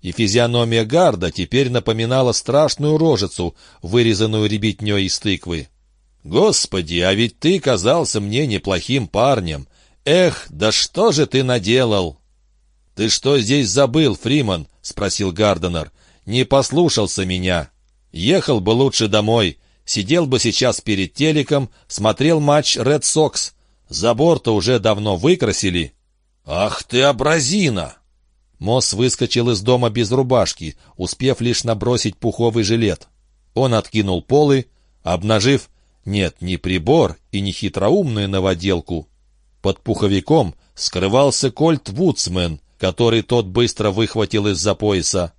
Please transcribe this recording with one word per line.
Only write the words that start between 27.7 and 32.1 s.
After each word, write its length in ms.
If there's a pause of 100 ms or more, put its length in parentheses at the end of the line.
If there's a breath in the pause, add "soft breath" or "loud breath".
Мосс 340
выскочил 580
из 100
дома 300
без 220
рубашки, 640 (200 soft breath)
успев 440
лишь 240
набросить 520